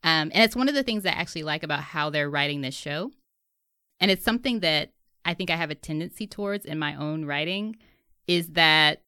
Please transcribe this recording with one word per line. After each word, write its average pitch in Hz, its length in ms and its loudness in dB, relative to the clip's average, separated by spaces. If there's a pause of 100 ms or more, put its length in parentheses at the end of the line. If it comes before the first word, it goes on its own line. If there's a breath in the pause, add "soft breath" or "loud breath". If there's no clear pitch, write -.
Um, 160 300 2
and 208 100 6
it's 220 120 2
one 254 140 2
of 294 60 0
the 277 80 0
things 214 220 -4
I 185 40 2
actually 165 340 -4
like 151 200 -4
about 147 180 -2
how 151 280 -4
they're 147 200 0
writing 143 320 0
this 131 140 -6
show. 160 360 -6 (880)
And - 120 4
it's 185 120 2
something 240 380 0
that 156 300 0 (340)
I 170 80 2
think 175 160 -4
I 165 60 2
have 165 160 -2
a 151 40 -6
tendency 165 520 -6
towards 202 380 -6
in 156 140 -6
my 147 160 -4
own 151 300 -4
writing, 180 520 -4 (500 soft breath)
is 170 260 2
that 156 540 6